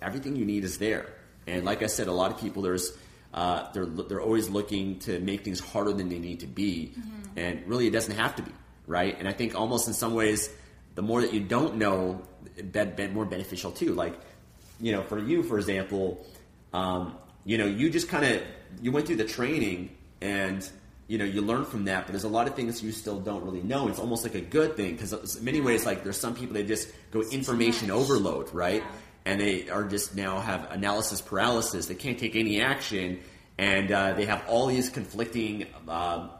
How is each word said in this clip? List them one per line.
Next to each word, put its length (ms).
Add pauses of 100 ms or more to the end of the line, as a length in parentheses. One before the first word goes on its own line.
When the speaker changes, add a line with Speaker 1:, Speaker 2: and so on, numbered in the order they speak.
Speaker 1:
everything 340
you 80
need 200
is 160
there. 260 (400)
And 180
like 200
I 40
said, 200
a 40
lot 200
of 80
people, 240
there's, 280 (420)
uh, 400
they're, 120
they're 360
always 280
looking 500
to 200
make 260
things 140
harder 340
than 160
they 100
need 200
to 80
be. 500
Speaker 2:
Mm-hmm. 420
Speaker 1:
And 280
really, 200
it 40
doesn't 240
have 220
to 60
be, 80 (340)
right? 320
And 120
I 40
think 220
almost 320
in 60
some 200
ways, 360 (460)
the 80
more 180
that 120
you 60
don't 380
know, 440 (520)
that 240
be 100
more 180
beneficial 460
too. 220
Like, 260 (600)
you 100
know, 120
for 160
you, 240
for 140
example, 680 (480)
um, 420 (300)
you 120
know, 80
you 240
just 200
kinda, 320 (400)
you 100
went 160
through 100
the 80
training 680 (260)
and, 460 (400)
you 100
know, 60
you 180
learn 220
from 220
that, 200
but 60
there's 140
a 40
lot 180
of 80
things 280
you 80
still 280
don't 260
really 160
know. 260
It's 120
almost 240
like 120
a 60
good 340
thing, 220
'cause 400
in 80
many 160
ways, 240
like, 180
there's 140
some 180
people, 200
they 80
just 260 (220)
go 100
Speaker 2:
It's 80
too 80
Speaker 1:
information 500
Speaker 2:
much. 100
Speaker 1:
overload, 560
right? 280
Speaker 2:
Yeah. 100 (340)
Speaker 1:
And 140
they 300
are 160
just 300
now 260
have 300
analysis 500
paralysis. 640
They 100
can't 240
take 160
any 240
action, 600 (360)
and, 340
uh, 220
they 120
have 240
all 180
these 220
conflicting, 800 (200)
uh, 400 (120)